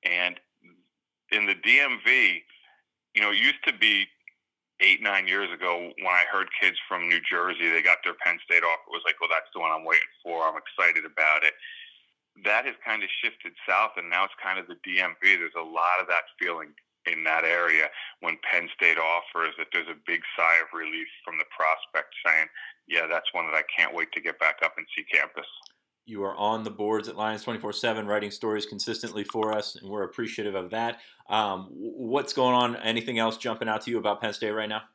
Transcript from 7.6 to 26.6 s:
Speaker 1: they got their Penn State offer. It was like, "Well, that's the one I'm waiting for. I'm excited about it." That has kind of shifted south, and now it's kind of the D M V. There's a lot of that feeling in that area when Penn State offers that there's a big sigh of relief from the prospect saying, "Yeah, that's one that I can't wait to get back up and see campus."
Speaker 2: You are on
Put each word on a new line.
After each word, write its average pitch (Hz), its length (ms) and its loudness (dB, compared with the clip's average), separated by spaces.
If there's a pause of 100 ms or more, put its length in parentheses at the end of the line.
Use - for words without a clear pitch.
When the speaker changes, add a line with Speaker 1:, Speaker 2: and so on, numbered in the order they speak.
Speaker 1:
they 82 140 4
got 87 200 6
their 87 200 -2
Penn 87 220 2
State 85 180 4
offer. 85 240 0
It 82 100 -6
was - 80 -8
like, 80 160 0
"Well, 82 80 -2
that's 80 240 0
the 92 60 -8
one 82 120 0
I'm 80 140 -2
waiting 82 380 2
for. 82 240 -2
I'm 80 100 -2
excited 82 480 0
about 78 380 2
it." 78 100 2 (920)
That 110 200 2
has 123 100 -6 (100)
kind 110 180 -2
of 95 60 -6 (120)
shifted - 320 -8 (140)
south, 101 300 2
and 87 120 -8
now 90 140 2
it's 98 180 -4
kind 95 160 -2
of 90 80 -8
the 87 180 -16
D 92 160 0
M 87 220 -2
V. 95 140 6
There's 85 180 -4
a 85 80 -6
lot 82 400 0
of 90 60 -6
that 87 180 0 (160)
feeling 82 320 -6 (320)
in 80 180 -4
that 80 200 2
area 82 460 2 (300)
when 82 180 -4 (120)
Penn 87 260 0
State 82 220 2
offers 82 600 -2
that 80 140 -6
there's 82 160 -4
a 80 80 -10 (100)
big 85 160 -2 (160)
sigh 82 240 6
of 80 60 -4 (100)
relief 80 300 -6 (180)
from 85 120 -8
the 80 140 -2
prospect 80 640 -2 (120)
saying, 80 220 4 (400)
"Yeah, 82 200 0
that's 82 260 -2
one 85 140 -2
that 78 80 -2
I 78 80 2 (120)
can't 85 180 2
wait 85 200 -4
to - 80 -6
get 82 180 -6
back 80 240 2
up 80 140 0
and 80 80 -12 (100)
see 80 160 -6
campus." 73 360 0 (580)
Speaker 2:
You 104 180 -8
are 95 120 -4
on 110 280 0